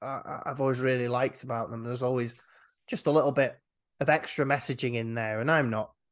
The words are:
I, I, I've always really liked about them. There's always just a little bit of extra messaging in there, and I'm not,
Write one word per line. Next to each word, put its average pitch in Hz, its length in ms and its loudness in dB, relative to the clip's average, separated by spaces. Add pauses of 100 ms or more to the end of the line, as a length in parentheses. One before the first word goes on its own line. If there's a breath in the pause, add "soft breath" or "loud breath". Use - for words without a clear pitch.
I, 107 60 -8
I, - 400 -8
I've 139 140 -4
always 131 200 2
really 127 260 2
liked 123 360 0
about 117 280 -4
them. 113 120 -8
There's 123 200 -4
always 123 320 0 (520 soft breath)
just - 200 -4
a 151 40 4
little 143 200 4
bit 135 260 2 (420)
of 147 100 2
extra 151 360 2
messaging 135 480 -2
in 117 220 -4
there, 110 260 -2
and 135 80 0
I'm 147 220 4
not, 107 180 -2 (220)